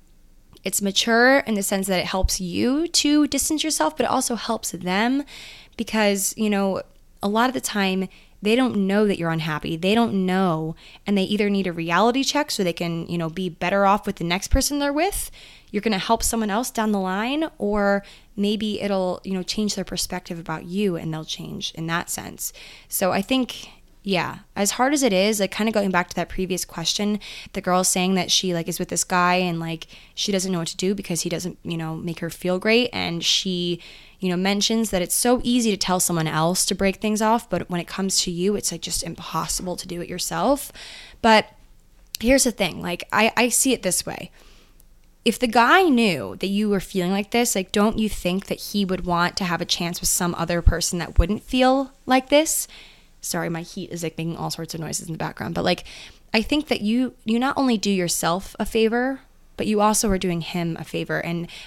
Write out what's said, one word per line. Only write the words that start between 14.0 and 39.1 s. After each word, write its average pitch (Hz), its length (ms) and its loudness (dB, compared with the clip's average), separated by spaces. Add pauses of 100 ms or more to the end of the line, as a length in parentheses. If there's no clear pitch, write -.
with 202 120 -4
the - 80 -6
next 175 240 -2
person 277 300 2
they're 285 140 0
with. 339 380 -2 (400)
You're 202 100 -2
gonna 214 180 0
help 226 240 0
someone 220 280 0
else 226 200 -2
down 220 220 0
the 196 80 2
line, 233 480 -2 (100)
or 202 460 2 (320)
maybe 208 440 -2
it'll, 190 440 0
you 190 80 -6
know, 185 120 -2
change 208 300 -2
their 185 100 -4
perspective 180 540 -6
about 160 260 -8
you, 185 320 0
and 160 160 -6
they'll 156 120 -8
change 156 520 -10
in 165 100 -6
that 165 240 -4
sense. - 420 -10 (360)
So 180 240 0
I 196 100 0
think, - 460 -2 (340)
yeah, 165 380 -2 (160)
as 202 160 0
hard 262 200 2
as 277 120 2
it 226 80 4
is, 202 260 2
like, 196 140 0
kinda 214 180 0
going 202 220 2
back 180 160 2
to - 80 -12
that 170 120 -2
previous 180 360 -4
question, 202 560 -2 (320)
the 196 80 -8
girl 185 240 2
saying 185 300 2
that 185 180 0
she, 185 200 2
like, 165 140 -2
is 175 140 -4
with 175 80 -4
this 175 160 -2
guy 180 320 2
and, 175 240 0
like, 165 260 -8 (300)
she - 160 -2
doesn't 190 180 0
know 175 80 0
what 165 80 -2
to - 100 -8
do 190 200 0
because 180 240 -4
he - 80 -2
doesn't, 175 340 -6
you 165 140 -4
know, 160 180 -4
make 170 240 -6
her 170 100 -6
feel 180 300 -2
great. 226 340 2
And 170 320 -4
she, 175 560 0 (380)
you 185 100 -2
know, 175 80 0
mentions 202 540 0
that 180 120 0
it's 170 120 -4
so 247 300 4
easy 240 260 2
to 190 60 2
tell 185 240 0
someone 165 260 0
else 160 400 0
to 202 80 0
break 190 220 0
things 214 260 0
off, 226 260 2
but 170 220 -4
when 175 100 -2
it 165 60 -6
comes - 360 -2
to 190 80 -4
you, 185 260 0
it's, - 160 -4
like, 165 80 -8
just - 240 -4
impossible 165 720 -6